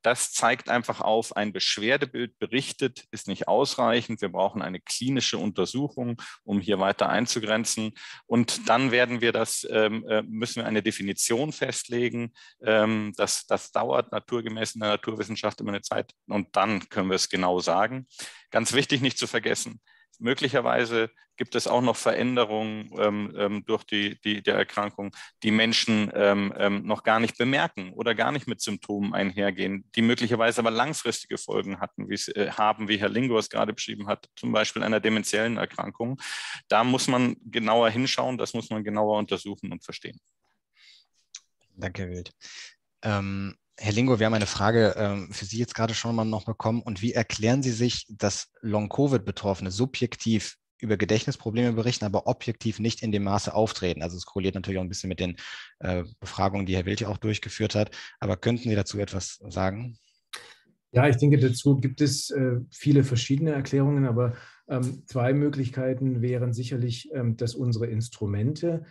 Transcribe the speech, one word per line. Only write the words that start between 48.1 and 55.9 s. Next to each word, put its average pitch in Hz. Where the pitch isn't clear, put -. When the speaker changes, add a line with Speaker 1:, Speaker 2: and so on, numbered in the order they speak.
Speaker 2:
Long-Covid-Betroffene 104
subjektiv 113
über 107
Gedächtnisprobleme 113
berichten, 113
aber 101
objektiv -
nicht 110
in 110
dem 101
Maße 98
auftreten? 90
Also 85
es -
korreliert 95
natürlich 95
auch 92
ein 90
bisschen 95
mit 87
den, 87
äh, 90